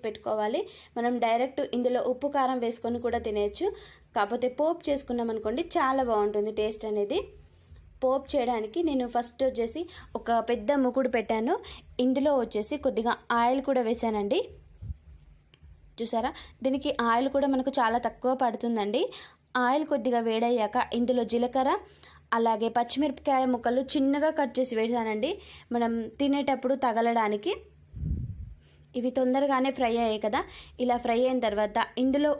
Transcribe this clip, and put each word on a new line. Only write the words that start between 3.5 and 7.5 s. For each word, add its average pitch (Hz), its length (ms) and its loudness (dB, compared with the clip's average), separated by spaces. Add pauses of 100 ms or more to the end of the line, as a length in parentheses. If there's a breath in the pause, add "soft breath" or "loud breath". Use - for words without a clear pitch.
కాకపోతే 233 320 0 (120)
పోపు 330 300 2
చేసుకున్నాం 240 440 -2
అనుకోండి, 220 300 -2 (120)
చాలా 269 340 2
బాగుంటుంది 208 500 2
టేస్ట్ 220 300 -4
అనేది. 208 300 0 (840 soft breath)